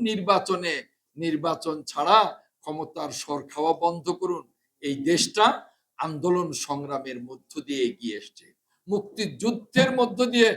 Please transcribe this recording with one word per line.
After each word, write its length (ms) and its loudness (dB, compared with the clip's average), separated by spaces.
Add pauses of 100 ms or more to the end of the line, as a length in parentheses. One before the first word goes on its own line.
নির্বাচনে। 720 0 (440)
নির্বাচন 680 -2
ছাড়া 360 4 (420)
ক্ষমতার 500 -8 (100)
শর 260 -4
খাওয়া 340 2
বন্ধ 240 -2 (140)
করুন। 240 -4 (400)
এই 200 -2
দেশটা 420 4 (540)
আন্দোলন 480 0 (180)
সংগ্রামের 580 -6
মধ্য 280 -18 (100)
দিয়ে 240 -4
এগিয়ে 320 -4
এসছে, 280 -20 (420)
মুক্তিযুদ্ধের 1000 0 (100)
মধ্য 260 0
দিয়ে 320 6